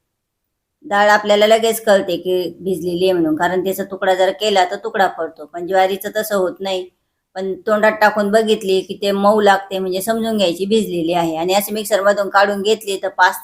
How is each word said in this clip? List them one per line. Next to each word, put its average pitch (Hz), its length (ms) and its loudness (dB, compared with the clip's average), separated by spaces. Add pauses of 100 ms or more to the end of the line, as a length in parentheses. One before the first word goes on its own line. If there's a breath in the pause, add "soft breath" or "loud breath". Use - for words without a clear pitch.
(800)
डाळ 202 280 2
आपल्याला 208 380 4
लगेच 220 360 2
कळते 196 340 2
की 180 420 -4
भिजलेली 175 440 -4
आहे 185 100 2
म्हणून, 160 220 0
कारण 175 280 0
त्याचा 190 200 -4
तुकडा 190 300 0
जर 185 180 2
केला 196 340 2
तर 196 100 -6
तुकडा 202 320 0
पडतो, 156 380 -8
पण 175 220 -12
ज्वारीचं 190 480 0
तसं 214 200 -2
होत 185 240 0
नाही. 190 300 -6 (460)
पण 190 180 -6
तोंडात 214 380 0
टाकून 208 400 0
बघितली 214 500 2
की 190 200 -10
ते 202 100 -2
मऊ 202 300 2
लागते, 196 380 2
म्हणजे 190 220 -4
समजून 226 360 -2
घ्यायची 180 280 0
भिजलेली 180 480 0
आहे. 165 220 0
आणि 175 180 -2
असे 208 180 0
मिक्सरमधून 202 580 0
काढून 202 320 2
घेतली 202 420 -2
तर 190 40 -4
पाच 190 360 2